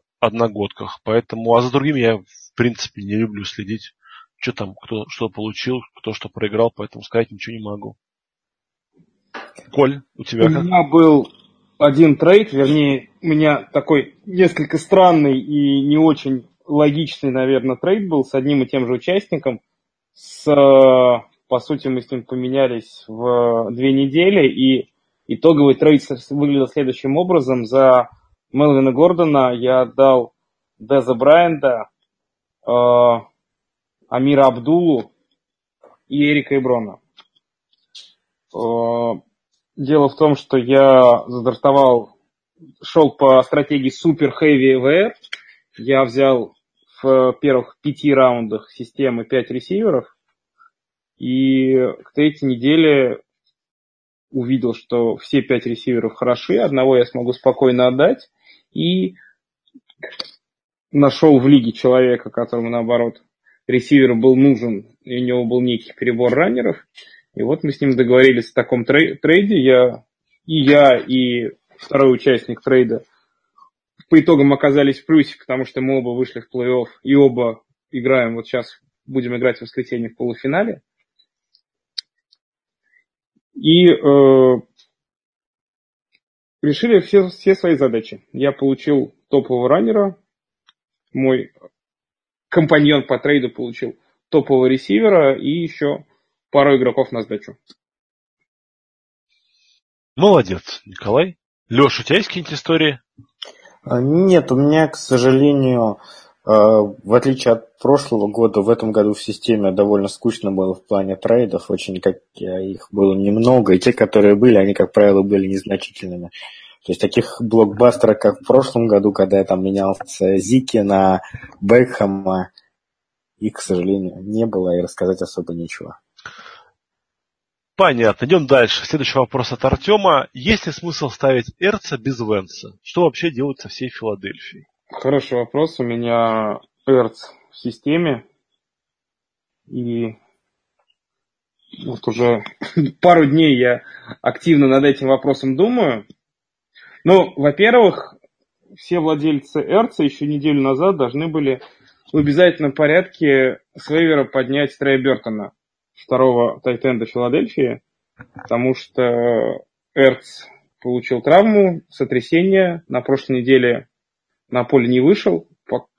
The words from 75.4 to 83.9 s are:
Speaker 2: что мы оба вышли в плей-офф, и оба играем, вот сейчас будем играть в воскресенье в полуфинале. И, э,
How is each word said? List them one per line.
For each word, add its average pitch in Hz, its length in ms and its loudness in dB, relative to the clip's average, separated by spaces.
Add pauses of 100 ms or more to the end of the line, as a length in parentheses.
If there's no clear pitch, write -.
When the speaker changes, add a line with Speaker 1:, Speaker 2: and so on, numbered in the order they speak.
Speaker 2:
что - 160 -10
мы 135 180 -2
оба 120 100 -4
вышли 123 320 -6
в - 120 -20
плей-офф, 123 340 -2 (160)
и 139 120 0
оба 123 480 2 (260)
играем, 123 460 -2
вот 113 120 -10
сейчас - 320 -8 (260)
будем 123 300 -6
играть 123 220 -2
в - 40 -20
воскресенье 120 480 -8
в - 60 -20
полуфинале. 139 680 -6 (2750)
И, 175 320 4
э, 135 760 4 (2000)